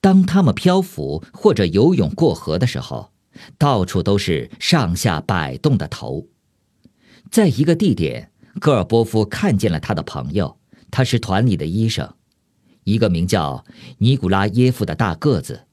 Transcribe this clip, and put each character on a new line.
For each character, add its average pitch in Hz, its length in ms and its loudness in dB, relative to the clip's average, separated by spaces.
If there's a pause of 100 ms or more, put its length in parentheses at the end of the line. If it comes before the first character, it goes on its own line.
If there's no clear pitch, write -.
当 190 220 6
他 185 200 2
们 131 120 4
漂 180 260 2
浮 76 520 -6
或 - 200 2
者 101 140 2
游 104 280 4
泳 101 160 0
过 156 220 0
河 78 240 -4
的 123 120 0
时 - 100 -6
候， 60 320 -12 (480)
到 127 260 2
处 92 160 -2
都 101 160 0
是 78 320 -2 (120)
上 110 340 0
下 85 260 -2
摆 76 380 -4
动 139 180 0
的 73 120 -4
头。 - 400 -10 (1040)
在 214 160 4
一 127 160 0
个 165 100 2
地 165 220 0
点， 62 340 -6 (300)
戈 147 140 2
尔 101 100 0
波 117 180 2
夫 110 220 0
看 120 340 -2
见 95 140 0
了 78 80 -2
他 - 120 -6
的 78 120 -4
朋 69 300 -10
友， 92 220 -4 (340)
他 - 120 0
是 123 160 0
团 101 260 0
里 104 120 2
的 76 100 -4
医 107 220 -2
生， - 260 -6 (720)
一 101 120 0
个 107 140 2
名 87 160 0
叫 76 380 -2 (340)
尼 131 180 2
古 90 120 -4
拉 98 180 2
耶 120 240 2
夫 117 140 -4
的 90 100 -6
大 92 220 -2
个 123 240 0
子。 - 320 -14